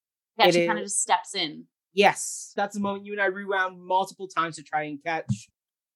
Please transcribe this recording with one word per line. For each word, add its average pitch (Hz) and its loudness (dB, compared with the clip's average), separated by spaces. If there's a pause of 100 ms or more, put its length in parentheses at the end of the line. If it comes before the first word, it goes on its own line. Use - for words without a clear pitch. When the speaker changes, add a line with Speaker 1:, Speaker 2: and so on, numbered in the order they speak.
(380)
Speaker 1:
Yeah, 202 8
Speaker 2:
It - 6
Speaker 1:
she 170 4
kinda 208 -2
Speaker 2:
is 202 -8
Speaker 1:
just - -2
steps - 0
in. 160 -6 (280)
Speaker 2:
Yes. - 2
That's 202 -2
the 202 -6
moment 202 -4
you 208 -10
and 208 -2
I 196 2
rewound 190 -2
multiple 185 -2
times 165 -2
to 151 -16
try 151 -4
and 151 -10
catch - -4 (460)